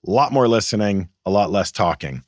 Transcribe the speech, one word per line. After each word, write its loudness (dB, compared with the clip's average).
a -8
lot 2
more 4
listening, 0
a -2
lot 0
less -2
talking -4